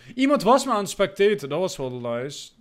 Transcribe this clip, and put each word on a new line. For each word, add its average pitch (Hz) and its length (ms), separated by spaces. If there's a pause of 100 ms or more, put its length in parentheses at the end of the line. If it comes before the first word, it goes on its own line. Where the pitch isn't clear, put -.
(160)
Iemand 269 280
was 254 220
me 262 60
aan 214 60
het 202 120
spectaten. 196 600
Dat 147 100
was 185 180
wel 131 140
nice, 123 580 (120)